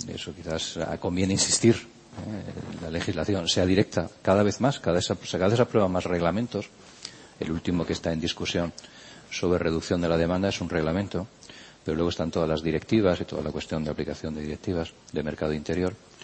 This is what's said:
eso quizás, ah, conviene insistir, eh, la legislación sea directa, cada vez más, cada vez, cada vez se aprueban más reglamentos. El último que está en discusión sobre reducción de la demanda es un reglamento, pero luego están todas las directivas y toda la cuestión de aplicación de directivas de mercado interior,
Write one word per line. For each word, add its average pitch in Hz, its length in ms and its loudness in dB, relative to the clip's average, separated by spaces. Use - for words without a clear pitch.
eso 85 280 -10
quizás, 82 420 -6
ah, - 200 -4
conviene 92 360 0
insistir, - 420 6
eh, 95 1080 -10
la 82 80 -6
legislación 85 580 -2
sea 92 180 2
directa, 92 440 2
cada 98 220 6
vez 104 180 0
más, 135 180 2
cada 85 180 2
vez, 92 100 0
cada 90 160 2
vez 113 100 4
se 123 60 6
aprueban 101 280 4
más 90 140 0
reglamentos. 90 640 0
El - 120 -4
último 82 340 -2
que 90 80 -2
está 85 200 -2
en 80 80 -2
discusión 85 500 -2
sobre 87 280 2
reducción 85 420 0
de 85 80 2
la 82 80 4
demanda 90 320 2
es - 120 -4
un 82 80 -4
reglamento, 87 580 0
pero 78 120 -2
luego 85 140 2
están 82 220 -2
todas 82 180 2
las 78 120 0
directivas 85 600 2
y 80 40 -6
toda 78 180 -6
la 76 80 -4
cuestión 78 320 -4
de 76 80 -2
aplicación 76 440 -6
de 76 60 -8
directivas 82 500 -4
de 76 120 -2
mercado 76 300 -2
interior, 85 420 -2